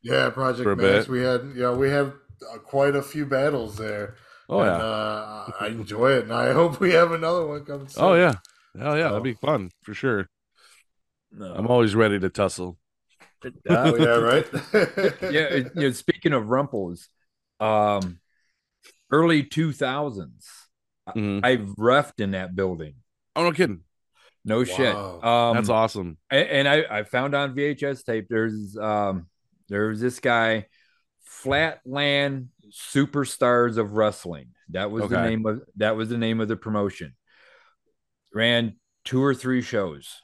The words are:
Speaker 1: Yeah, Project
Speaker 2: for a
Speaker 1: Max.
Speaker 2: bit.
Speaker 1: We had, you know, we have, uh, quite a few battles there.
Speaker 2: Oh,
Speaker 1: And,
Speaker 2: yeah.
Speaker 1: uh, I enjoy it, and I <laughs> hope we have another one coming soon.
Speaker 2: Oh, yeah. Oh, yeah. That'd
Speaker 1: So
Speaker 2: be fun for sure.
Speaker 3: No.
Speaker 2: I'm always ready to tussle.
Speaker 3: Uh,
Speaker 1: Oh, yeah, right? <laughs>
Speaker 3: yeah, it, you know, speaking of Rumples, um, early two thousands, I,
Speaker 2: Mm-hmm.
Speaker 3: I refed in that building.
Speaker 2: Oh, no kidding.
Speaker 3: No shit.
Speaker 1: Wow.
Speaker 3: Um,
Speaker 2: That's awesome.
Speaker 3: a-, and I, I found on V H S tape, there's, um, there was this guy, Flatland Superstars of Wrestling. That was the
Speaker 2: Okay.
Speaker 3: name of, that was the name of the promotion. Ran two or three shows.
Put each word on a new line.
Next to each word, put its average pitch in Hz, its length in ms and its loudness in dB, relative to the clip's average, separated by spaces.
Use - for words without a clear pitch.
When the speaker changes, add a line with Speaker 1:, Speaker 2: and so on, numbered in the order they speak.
Speaker 1:
Yeah, 123 260 2
Project 127 340 -2
Speaker 2:
for 104 80 2
a 98 40 2
Speaker 1:
Max. 98 300 4
Speaker 2:
bit. 131 60 -8
Speaker 1:
We 123 120 -2
had, 123 180 0
you 123 80 -6
know, 123 120 0
we 135 140 2
have, 143 240 0
uh, - 60 -16
quite 139 360 0
a 139 60 0
few 147 240 -6
battles 131 520 -2
there. 104 380 -8
Speaker 2:
Oh, 202 120 0
Speaker 1:
And, 110 80 2
Speaker 2:
yeah. 85 80 0
Speaker 1:
uh, 107 840 -6
I 104 80 -6
enjoy 113 440 0
it, 123 140 2
and 113 80 -8
I 123 200 2
<laughs> 151 60 4
hope 165 200 2
we 180 140 4
have 170 200 6
another 165 340 0
one 147 180 -10
coming 139 220 -12
soon. - 160 -2
Speaker 2:
Oh, 185 120 6
yeah. 170 180 6
Oh, 143 160 -2
yeah. 160 140 0
That'd 104 100 0
Speaker 1:
So 113 40 -6
Speaker 2:
be 127 100 -2
fun 117 380 -2
for 104 120 -14
sure. 107 340 -2
Speaker 3:
No. 95 240 -14
Speaker 2:
I'm 101 120 -4
always 117 280 4
ready 107 240 4
to 92 100 -2
tussle. 90 480 -4
Speaker 3:
Uh, 127 60 -12
Speaker 1:
Oh, 160 260 4
yeah, 117 220 4
right? 120 360 4
<laughs> - 200 -8
Speaker 3:
yeah, 151 100 2
it, 139 340 -2
you 165 60 -2
know, 139 100 2
speaking - 420 -2
of 110 160 0
Rumples, 110 600 -4
um, 104 600 0
early 156 320 4
two 156 300 -2
thousands, 131 720 -6
I, - 60 -14
Speaker 2:
Mm-hmm. 104 320 -2
Speaker 3:
I 127 120 4
refed 113 640 0
in 101 120 -2
that 92 240 -6
building. 82 400 -4
Speaker 2:
Oh, 165 80 0
no 175 80 2
kidding. 139 300 0
Speaker 3:
No 113 180 2
shit. 123 320 0
Speaker 1:
Wow. 92 260 -10
Speaker 3:
Um, 117 340 4
Speaker 2:
That's 110 140 2
awesome. 107 480 0
Speaker 3:
a-, 135 40 0
and 139 160 2
I, 143 300 2
I 107 40 -6
found 135 320 -2
on 139 200 -2
V 143 80 -2
H 143 200 -4
S 139 200 -6
tape, 110 260 -4
there's, 107 480 -2
um, 104 500 -2
there 104 200 0
was 107 100 -6
this 123 220 -2
guy, 113 460 2
Flatland 143 1200 -2
Superstars 123 1080 0
of 104 160 -2
Wrestling. 87 560 -2
That 95 220 -4
was 107 180 -4
the - 80 0
Speaker 2:
Okay. 113 120 0
Speaker 3:
name 110 160 -2
of, 110 160 -2
that 110 200 2
was 113 120 -4
the 120 80 -4
name 113 220 -2
of 110 80 -2
the 110 80 -2
promotion. 101 600 -6
Ran 117 420 2
two 131 180 0
or 139 100 2
three 127 280 -2
shows. 95 640 -6